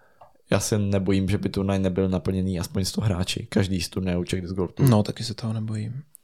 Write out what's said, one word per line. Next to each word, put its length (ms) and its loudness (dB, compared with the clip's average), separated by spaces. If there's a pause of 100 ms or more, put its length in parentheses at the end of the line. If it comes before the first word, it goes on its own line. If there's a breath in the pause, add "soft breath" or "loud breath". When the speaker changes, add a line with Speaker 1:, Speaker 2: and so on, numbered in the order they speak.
(520 soft breath)
Speaker 1:
já 80 4
se 200 0
nebojím, 500 2
že 80 2
by 120 -2
turnaj 300 0
nebyl 300 2
naplněný 500 0
aspoň 260 -2
sto 160 -2
hráči, 480 0
každý 320 0
z 80 -6
turnajů 340 -2
Czech 180 -2
Disc 120 -8
Golf 200 -2
Tour. 160 4
Speaker 2:
No, 140 6
taky 200 -6
se 100 -8
toho 200 -6
nebojím. 500 -6 (200)